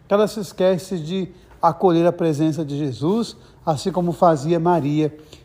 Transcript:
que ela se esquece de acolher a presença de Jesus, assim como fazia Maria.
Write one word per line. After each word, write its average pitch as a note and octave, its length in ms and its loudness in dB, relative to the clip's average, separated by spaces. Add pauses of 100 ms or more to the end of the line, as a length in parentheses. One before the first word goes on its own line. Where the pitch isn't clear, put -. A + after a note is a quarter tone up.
que - 40 0
ela G#3 140 4
se G#3+ 140 -6
esquece F#3 580 -2
de E3+ 300 -6 (340)
acolher E3+ 460 4
a E3 40 2
presença D#3+ 520 0
de C#3+ 120 -8
Jesus, D3+ 600 -4 (280)
assim E3 280 -2
como F3 200 -2
fazia D#3+ 460 2
Maria. D3+ 580 0 (280)